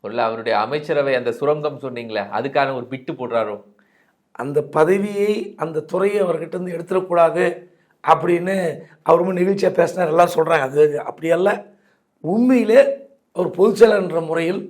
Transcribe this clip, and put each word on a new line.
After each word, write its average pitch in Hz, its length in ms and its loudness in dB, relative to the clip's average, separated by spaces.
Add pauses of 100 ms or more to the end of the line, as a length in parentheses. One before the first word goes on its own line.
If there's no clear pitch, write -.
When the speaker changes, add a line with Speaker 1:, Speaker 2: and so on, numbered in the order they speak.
Speaker 1:
ஒருவேளை 117 240 -4
அவருடைய 113 260 -4 (100)
அமைச்சரவை 143 560 -2
அந்த 120 180 -4
சுரங்கம் 147 460 -2
சொன்னீங்களே, 117 380 -6 (160)
அதுக்கான 135 400 -2
ஒரு 123 120 -10
பிட்டு 120 300 -10
போடுறாரோ? 110 360 -2 (840)
Speaker 2:
அந்த 143 160 -2 (180)
பதவியை, 202 560 2 (320)
அந்த 156 280 -6
துறையை 202 320 0
அவர்கிட்ட 165 320 -4
இருந்து 180 200 -8
எடுத்துடக்கூடாது 175 680 2 (680)
அப்படின்னு 175 440 0 (500)
அவர் 165 160 4
ரொம்ப 190 160 -2
நெகிழ்ச்சியா 196 420 0
பேசினார், 170 340 0
எல்லாம் 175 220 4
சொல்றாங்க. 160 320 2
அது 147 320 2 (100)
அப்படி 160 260 -8
அல்ல. 185 140 2 (840)
உண்மையிலே 240 480 4 (600)
ஒரு 175 80 0 (100)
பொதுச் 202 220 4
செயலாளர் 208 240 6
என்ற 165 160 -4 (100)
முறையில் 165 400 -2